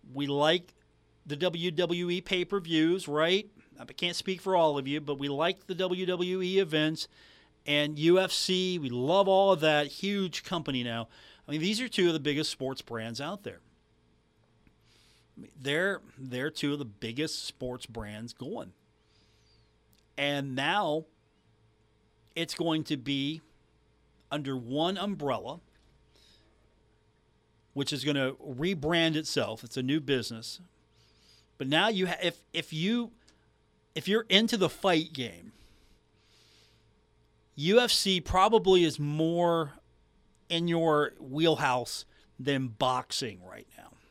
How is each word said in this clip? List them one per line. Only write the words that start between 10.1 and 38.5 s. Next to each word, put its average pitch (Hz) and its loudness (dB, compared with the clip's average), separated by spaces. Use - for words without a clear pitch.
company - -4
now. 117 -4
I - -18
mean, 151 -2
these 208 0
are 254 -4
two 180 2
of 165 4
the 156 0
biggest 147 -2
sports 131 -6
brands 113 -8
out 175 -8
there. 90 -12
They're, 160 -2
they're 131 -6
two 147 -2
of 143 -4
the 139 -6
biggest 117 -6
sports 123 -10
brands 110 -12
going. 143 -12
And 139 -2
now 160 0
it's 165 -4
going 160 0
to 151 -4
be 139 -4
under 139 -4
one 143 -2
umbrella, 147 -4
which 139 -4
is 131 -4
gonna 139 2
rebrand 160 0
itself. 117 -2
It's 120 -12
a 131 -2
new 139 0
business. 120 -4
But 135 -4
now 165 4
you 185 0
ha-, 165 -2
if, 175 -4
if 160 -6
you, 220 -2
if 156 -6
you're 220 2
into 220 4
the 185 4
fight 165 0
game, 107 -10
U 185 6
F 247 0
C 190 2
probably 185 6